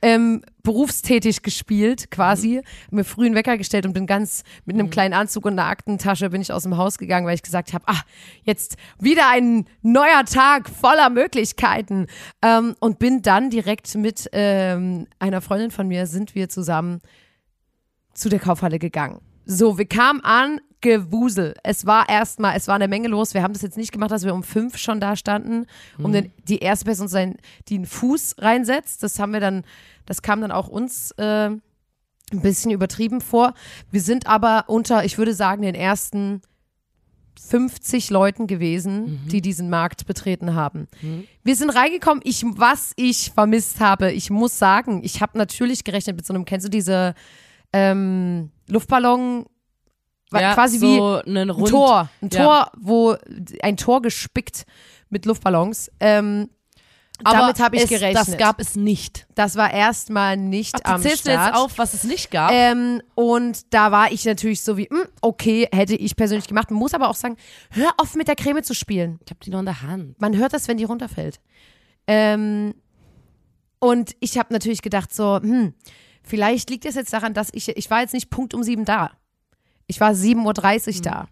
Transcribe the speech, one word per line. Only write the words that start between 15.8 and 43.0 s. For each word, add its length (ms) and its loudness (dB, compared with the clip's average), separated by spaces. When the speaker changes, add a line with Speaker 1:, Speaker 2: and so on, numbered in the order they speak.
Speaker 1:
mir, 200 -2
sind 280 -8
wir 140 -4
zusammen 520 -4
zu 160 -4
der 100 2
Kaufhalle 400 -2
gegangen. 400 -6
So, 320 2
wir 100 0
kamen 340 2
an, 380 2
Gewusel. 680 0
Es 220 -4
war 240 4
erstmal, 480 0
es 100 -6
war 60 2
eine 140 2
Menge 200 -2
los. 280 -2
Wir 80 0
haben 100 -2
das 80 -10
jetzt 160 -8
nicht 140 -8
gemacht, 180 -4
dass 140 -2
wir 100 -2
um 80 -4
fünf 360 -4
schon 220 -4
da 160 -2
standen, 520 -4
um 100 -2
Speaker 2:
Mhm. 40 2
Speaker 1:
den, 180 0
die 100 0
erste 280 -2
Person 220 -4
zu 40 -8
sein, 240 -2
die 80 -6
einen 100 -4
Fuß 540 -2
reinsetzt. 640 0
Das 160 -6
haben 120 -4
wir 80 -2
dann, 240 -2
das 160 -10
kam 180 -2
dann 100 -6
auch 160 -4
uns, 500 -8
äh, 320 0
ein 120 -8
bisschen 400 0
übertrieben 500 -2
vor. 320 2
Wir 100 0
sind 240 -2
aber 440 2
unter, 360 2
ich 140 -4
würde 160 0
sagen, 260 0
den 140 -2
ersten 680 -2
fünfzig 720 -2
Leuten 380 0
gewesen, 800 -4
Speaker 2:
Mhm. 40 -10
Speaker 1:
die 120 0
diesen 280 -4
Markt 360 -2
betreten 500 -4
haben. 320 -4
Speaker 2:
Mhm. 240 -10
Speaker 1:
Wir 120 2
sind 140 0
reingekommen. 540 2
Ich, 220 -4
was 500 0
ich 380 -2